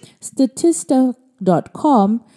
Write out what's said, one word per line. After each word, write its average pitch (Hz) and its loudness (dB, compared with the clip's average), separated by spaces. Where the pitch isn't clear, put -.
Statista 262 -2
dot 180 0
com, 226 0